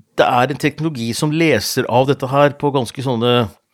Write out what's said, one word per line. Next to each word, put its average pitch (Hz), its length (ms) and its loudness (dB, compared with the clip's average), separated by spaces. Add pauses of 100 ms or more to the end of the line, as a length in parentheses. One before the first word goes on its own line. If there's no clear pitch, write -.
(160)
det - 140 2
er 127 240 2
en 135 80 -8
teknologi 143 500 -4
som 151 220 -2
leser 139 560 0
av 127 160 2
dette 135 240 -2
her 143 240 2
på 143 180 -2
ganske 131 300 -4
sånne, 120 460 0 (260)